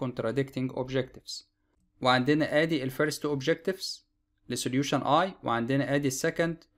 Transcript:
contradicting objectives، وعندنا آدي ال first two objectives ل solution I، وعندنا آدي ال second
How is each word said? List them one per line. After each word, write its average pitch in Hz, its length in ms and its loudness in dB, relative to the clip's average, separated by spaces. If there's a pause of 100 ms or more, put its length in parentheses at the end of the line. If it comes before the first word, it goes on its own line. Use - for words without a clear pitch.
contradicting 127 760 -4
objectives، 127 680 -6 (580)
وعندنا 135 600 4
آدي 160 200 0
ال 135 80 -4
first 151 240 0
two 147 240 -2
objectives 165 640 -2 (480)
ل 123 80 -4
solution 131 460 0
I، 170 420 2
وعندنا 120 500 0
آدي 143 140 0
ال 131 40 0
second 165 440 -2 (220)